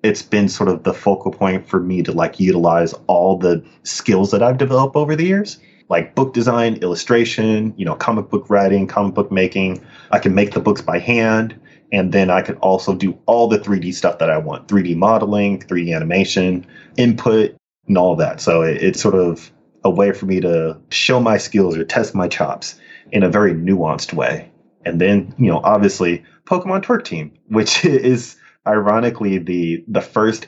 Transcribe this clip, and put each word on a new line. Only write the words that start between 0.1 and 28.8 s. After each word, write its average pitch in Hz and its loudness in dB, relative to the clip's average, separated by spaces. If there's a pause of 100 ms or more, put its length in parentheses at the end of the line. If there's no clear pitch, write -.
been 101 2
sort 98 0
of 87 -2
the 95 -2
focal - -2
point 95 -2
for 95 0
me 90 -2
to, 80 -2
like, 82 -2
utilize 85 2 (120)
all 90 2
the 87 0 (200)
skills 101 0
that 104 2
I've 127 2
developed 135 0
over 151 0
the 160 0
years, 202 -2 (280)
like 85 -2
book 131 0
design, 117 0
illustration, 110 0
you 95 -6
know, 78 -4
comic 107 -4
book 98 -4
writing, 98 2
comic 101 -2
book 98 -2
making. 95 -2 (280)
I 104 2
can 95 0
make 101 2
the - -2
books 107 0
by 85 -2
hand. 113 0 (320)
And 92 0
then 95 2
I 90 2
could - -8
also 95 0
do 92 -4
all 117 4
the 110 2
three 101 -2
D 87 -6
stuff 87 -2
that 82 0
I 78 2
want: 76 -8
three 101 2
D 87 -2
modeling, 101 0
three 87 -4
D 85 -4
animation, 90 -2 (300)
input, 113 2 (320)
and 98 2
all 90 2
that. - -2
So 82 2
it, 80 -2
it's 90 0
sort 98 2
of 87 -2 (320)
a 98 2
way 98 2
for 98 -6
me 92 0
to 82 -2 (100)
show - 0
my 113 2
skills 92 0
or 82 -4
test - -2
my 90 -2
chops - -6 (320)
in 101 2
a 90 2
very 95 2
nuanced 82 -2
way. 71 -4 (340)
And 85 -2
then, 101 2
you 113 4
know, 82 0
obviously 95 0 (220)
Pokemon 185 -2
Twerk 226 0
Team, - -10 (120)
which 107 0
<laughs> - -
is 127 0 (320)
ironically 107 0